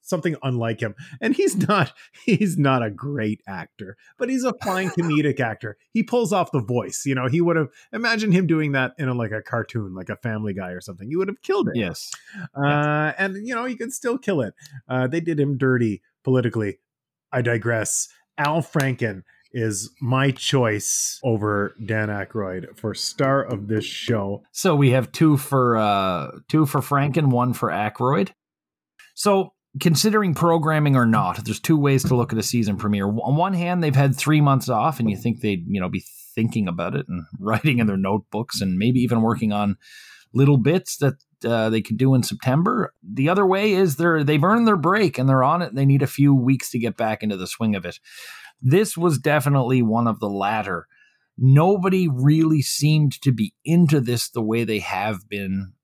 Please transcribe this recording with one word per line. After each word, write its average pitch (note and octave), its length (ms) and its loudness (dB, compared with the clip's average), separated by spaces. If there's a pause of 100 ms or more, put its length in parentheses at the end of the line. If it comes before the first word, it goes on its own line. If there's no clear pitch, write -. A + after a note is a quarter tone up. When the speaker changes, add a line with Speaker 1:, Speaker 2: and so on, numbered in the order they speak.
Speaker 1:
something E3 400 -4
unlike A#2 380 -2
him. A2 140 -6 (280)
And A3 120 0
he's G4 220 0
not, F3+ 360 0 (160)
<laughs> - 180 -20
he's G3 320 2
not C3+ 240 2
a A2 80 -2
great A2 580 -6
actor, F#2+ 480 -14 (220)
but B3 100 -4
he's C4 160 -2
a B3 80 0 (120)
fine F#3 260 -2
Speaker 2:
<laughs> - 80 -6
Speaker 1:
comedic D3+ 420 0
actor. A2 360 -6 (160)
He A3+ 100 -2
pulls A#3 320 0
off F3+ 180 0
the C#3+ 80 0
voice. A2+ 460 -4
You C#3 80 0
know, B2+ 140 -2
he D3+ 120 0
would E3+ 160 2
have, D3+ 120 0 (240)
imagine A3 400 0
him F3+ 140 2
doing D3+ 260 0
that C3 260 0
in C#3 100 -2
a, B2+ 60 -2
like, A#2 180 -4
a A2 80 -6
cartoon, G#2+ 540 -6
like F#2 160 -12
a G#2 60 -6
Family G#2+ 360 -6
Guy F2+ 200 -8
or F2+ 100 -10
something. F#2+ 260 -16
You D#3 100 -4
would F#3+ 100 -2
have - 140 -10
killed F#4 260 -2
it. - 80 -6
Speaker 2:
Yes. A2 340 -6 (440)
Speaker 1:
Uh, C#3 120 -2
Speaker 2:
Yes. D3+ 520 -2
Speaker 1:
and, G3 280 -6
you B3 80 -8
know, A#3 100 -6
he B3+ 120 -6
could A#3 160 -10
still A#3+ 260 -6
kill F3+ 240 -2
it. G#2 100 -6 (360)
Uh, B2+ 180 -2
they D#3+ 140 -2
did D#3+ 200 -4
him C#3 160 0
dirty A#2+ 460 0 (220)
politically. A#2 540 0 (540)
I C3 100 -2
digress. A2+ 680 -2 (280)
Al D3+ 240 0
Franken B2 600 -2 (280)
is A2 400 -4 (120)
my C3 280 2
choice - 920 -2
over G#2 500 0 (100)
Dan G#2+ 240 -2
Aykroyd F#2+ 720 -8
for G#2+ 140 -6
star C3+ 500 -2
of G2+ 240 -6
this G#2+ 180 -2
show. G2+ 580 -4 (100)
Speaker 2:
So E3+ 240 0
we C#3 140 6
have B2+ 200 2
two D3+ 280 4
for, B2+ 400 2
uh, F#2+ 540 0 (160)
two D#3 180 4
for C#3+ 160 -2
Franken, C#3+ 480 2
one B2 240 2
for A#2 160 -2
Aykroyd. B2 600 0 (840)
So G3 400 0 (260)
considering G3 540 2
programming D#3 640 2
or A#2+ 100 4
not, G#2 400 0
there's A2 140 -4
two D#3+ 180 2
ways C3+ 260 2
to C3 100 2
look A#2+ 160 0
at A2 80 -2
a G#2+ 40 -2
season G#2 340 0
premiere. G#2 300 0
On A#2 300 -2
one F#3 180 0
hand, F3 280 -2
they've D3 140 0
had C#3 180 2
three D3+ 280 2
months C3+ 260 2
off, B2+ 320 0
and A2+ 100 0
you G2 60 -2
think G#2 240 -4
they'd, G2 260 -2
you G2 140 -2
know, F2+ 80 -4
be F#2 160 -6 (300)
thinking A2 340 -2
about E2+ 260 -6
it C#3+ 140 -4
and E2+ 240 -8
<laughs> - 80 -16
writing A2+ 380 0
in A2+ 80 2
their G2+ 100 0
notebooks G2+ 640 -4
and F#2+ 160 -2
maybe A#2+ 240 2
even A#2+ 220 0
working A2+ 280 0
on G#2 260 -2 (580)
little C#3 240 4
bits D#3+ 400 0
that, C3+ 160 0 (300)
uh, A2+ 260 0
they A2+ 100 2
could G#2+ 160 -4
do C3 180 4
in B2 80 4
September. E3 720 0 (100)
The B2 280 -2
other G3 160 4
way G3 260 2
is F#3 240 2
they're, E3 280 2
they've D3 200 2
earned A3+ 240 4
their G#3 80 4
break F3 420 2
and C3 80 2
they're C3 180 4
on E3 180 2
it, D#3+ 80 -4
and B2+ 80 -6
they C#3 80 4
need C#3 160 6
a C3+ 40 0
few C#3+ 280 4
weeks C3 380 2
to B2+ 60 -4
get A2+ 200 -4
back A2 240 -2
into G#2 160 -2
the F2+ 80 -8
swing A2 300 -2
of F2 100 -6
it. E2+ 120 -10 (640)
This F3 380 2
was E3 220 2
definitely C#3 600 2
one A#2 260 2
of A2 100 -2
the G#2+ 100 -4
latter. G2 600 -4 (480)
Nobody F3+ 720 4
really D3+ 540 2
seemed D3+ 600 0
to C#3 100 2
be A2 220 -2 (100)
into D#3+ 360 4
this A#2+ 280 -2
the A#2+ 140 -4
way A2+ 220 0
they G#2+ 160 -2
have G2+ 480 -6
been G2 560 -6